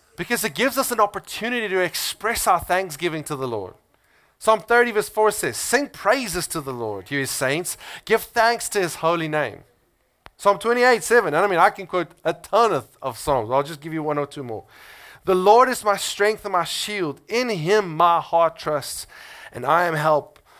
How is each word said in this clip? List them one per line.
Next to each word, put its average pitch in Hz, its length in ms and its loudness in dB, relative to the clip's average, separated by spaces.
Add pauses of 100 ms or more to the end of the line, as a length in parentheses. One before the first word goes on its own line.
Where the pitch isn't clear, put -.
(160)
Because 226 280 -4
it 151 120 -4
gives 240 240 0
us 254 120 -2
an 226 80 0
opportunity 214 680 -2
to 185 120 0
express - 680 -4
our 240 120 4
thanksgiving 170 640 -2
to 151 100 -8
the 131 120 -4
Lord. 101 280 -8 (640)
Psalm 220 200 4
thirty 240 320 2
verse 202 180 -2
four 214 200 2
says, 160 280 -2
"Sing 277 320 -2
praises 208 580 -2
to 160 140 -6
the 135 120 -8
Lord, 107 380 -8
you 143 80 -2
his 131 120 -4
saints. 143 460 -2 (280)
Give 220 160 2
thanks 233 480 0
to 208 100 -2
his 175 160 -2
holy 165 320 0
name." 151 360 -4 (720)
Psalm 202 220 2
twenty-eight 240 440 2
seven. 208 300 4
And 170 100 4
I 202 40 4
mean, 175 120 2
I 196 120 6
can 190 160 -12
quote 180 240 -4 (120)
a 160 100 0
ton 208 380 2
of, 135 160 -2 (140)
of 127 160 -8
Psalms. 120 320 -2
I'll 135 140 2
just 147 180 -14
give 160 120 -10
you 160 100 -4
one 147 160 -4
or 143 80 -4
two 143 160 -14
more. 110 220 -10 (600)
"The 190 80 2
Lord 214 360 6
is 247 140 -4
my 202 140 2
strength 208 480 -2
and 196 80 -6
my 170 100 2
shield. 185 640 -6
In 247 220 -2
him 180 460 0
my 170 260 4
heart 165 360 0
trusts, - 500 -6 (440)
and 123 140 -10
I 165 200 4
am 165 100 -2
helped. 151 460 -2 (180)